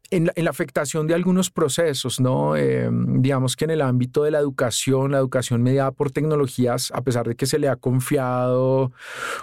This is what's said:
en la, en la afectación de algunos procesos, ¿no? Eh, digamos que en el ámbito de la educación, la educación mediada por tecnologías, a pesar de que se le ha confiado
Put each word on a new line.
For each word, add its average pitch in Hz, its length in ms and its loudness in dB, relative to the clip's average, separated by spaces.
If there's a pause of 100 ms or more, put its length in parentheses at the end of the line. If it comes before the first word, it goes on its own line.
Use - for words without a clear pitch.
(120)
en 165 140 2
la, 170 100 0
en 165 100 -2
la 165 40 2
afectación 151 580 -4
de 165 60 0
algunos 180 380 2
procesos, 147 680 0
¿no? 143 360 2
Eh, 131 360 0
digamos 127 640 2
que 151 100 -2
en 160 60 0
el 156 100 2
ámbito 127 420 0
de 151 80 2
la 156 80 2
educación, 135 720 0
la 139 80 2
educación 127 420 0
mediada 135 300 2
por 139 200 -2
tecnologías, 139 840 0
a 131 80 -4
pesar 120 260 0
de 117 80 -4
que 135 100 -2
se 147 140 0
le 139 100 2
ha 127 60 0
confiado 127 1160 0 (520)